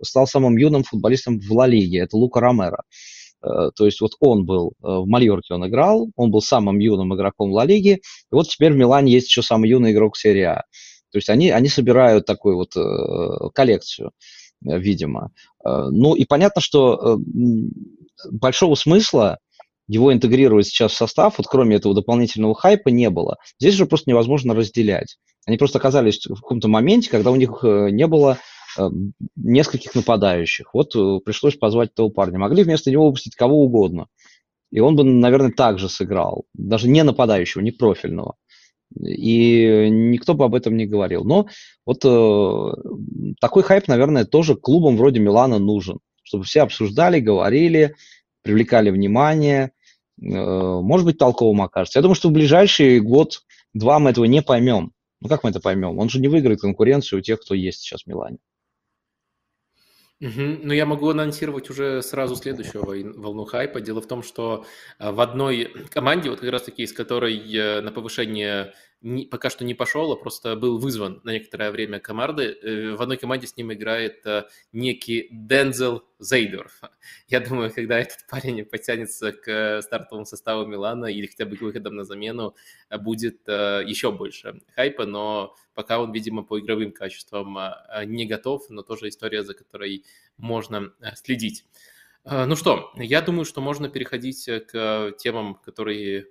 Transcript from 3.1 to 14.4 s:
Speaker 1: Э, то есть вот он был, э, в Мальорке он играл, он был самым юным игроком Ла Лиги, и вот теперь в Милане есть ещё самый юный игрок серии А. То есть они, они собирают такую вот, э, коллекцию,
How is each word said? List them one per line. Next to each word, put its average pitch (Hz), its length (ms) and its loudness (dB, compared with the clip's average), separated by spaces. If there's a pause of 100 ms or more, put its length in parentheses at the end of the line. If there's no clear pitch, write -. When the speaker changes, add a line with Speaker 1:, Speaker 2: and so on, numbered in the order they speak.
Speaker 1:
Э, 76 320 -2
то 107 100 2
есть 101 140 0
вот 110 200 -2
он 110 260 4
был, 90 260 -2 (100)
э, - 40 -12
в 92 200 -4
Мальорке 104 480 2
он 87 120 -4
играл, 196 500 2
он 120 140 2
был 104 120 2
самым 101 380 0
юным 98 340 0
игроком 98 380 -2
Ла 110 140 2
Лиги, 202 280 4 (380)
и - 20 -6
вот 160 140 4
теперь 156 240 4
в 143 40 4
Милане 135 360 6
есть 123 160 4
ещё 120 140 2
самый 110 280 2
юный 120 220 4
игрок 107 240 2
серии 98 280 4
А. 82 200 -2 (480)
То 104 60 -2
есть 101 120 -4
они, 151 200 4
они 123 180 4
собирают 120 580 4
такую 98 300 0
вот, 90 200 -6
э, - 800 -4
коллекцию, - 580 0 (540)